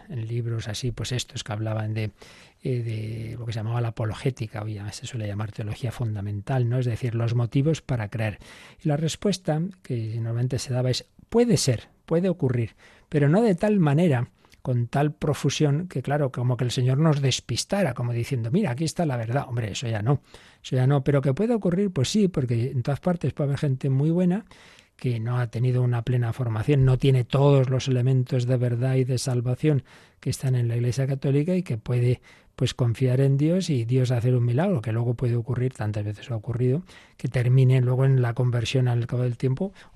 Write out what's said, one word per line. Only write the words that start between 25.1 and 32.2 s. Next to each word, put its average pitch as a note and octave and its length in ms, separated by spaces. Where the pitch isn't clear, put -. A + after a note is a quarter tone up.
no A#2+ 200
ha A#2+ 80
tenido B2+ 340
una A#2+ 220
plena A#2+ 300
formación, B2+ 520
no B2+ 120
tiene C3 260
todos C3+ 460
los B2+ 180
elementos B2+ 580
de B2+ 120
verdad B2 380
y C3 80
de B2 140
salvación B2 680
que - 100
están B2+ 260
en A#2+ 120
la A#2 100
Iglesia B2 300
Católica C#3+ 480
y F3+ 80
que A#2 140
puede, B2 440